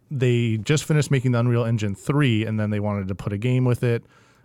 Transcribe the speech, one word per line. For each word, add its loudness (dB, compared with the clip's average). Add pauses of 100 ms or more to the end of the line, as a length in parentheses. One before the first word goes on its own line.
(120)
they 2
just 0
finished 0
making 2
the 2
Unreal 2
Engine -2
three, 2
and -4
then 0
they -2
wanted -2
to -4
put -8
a -2
game 0
with 0
it. 0 (420)